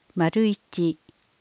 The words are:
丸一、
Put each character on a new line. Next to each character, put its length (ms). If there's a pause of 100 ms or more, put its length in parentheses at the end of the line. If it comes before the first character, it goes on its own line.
(160)
丸 300
一、 540 (420)